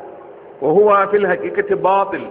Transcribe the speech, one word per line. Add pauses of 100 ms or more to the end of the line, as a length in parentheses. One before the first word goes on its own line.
(600)
"wa
huwa
fil
haqiqati
batil,"